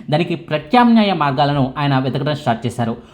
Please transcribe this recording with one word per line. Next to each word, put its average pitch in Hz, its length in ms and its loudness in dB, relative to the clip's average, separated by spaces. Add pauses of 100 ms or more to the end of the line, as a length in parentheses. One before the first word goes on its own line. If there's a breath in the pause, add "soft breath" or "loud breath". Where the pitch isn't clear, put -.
దానికి 165 260 -2
ప్రత్యామ్నాయ 214 760 2
మార్గాలను 143 640 0
ఆయన 143 220 0
వెతకడం 139 360 -2
స్టార్ట్ 117 300 -2
చేశారు. 117 300 -4 (180 loud breath)